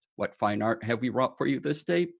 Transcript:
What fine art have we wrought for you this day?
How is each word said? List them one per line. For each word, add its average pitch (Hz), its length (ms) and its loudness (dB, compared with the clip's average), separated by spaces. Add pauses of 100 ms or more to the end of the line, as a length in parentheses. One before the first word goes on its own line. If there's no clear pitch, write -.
(160)
What - 220 -4
fine 104 240 0
art 110 220 0
have 113 180 0
we 127 80 -2
wrought 123 280 0
for - 80 -2
you 139 140 0
this 151 240 -2
day? 175 240 2 (120)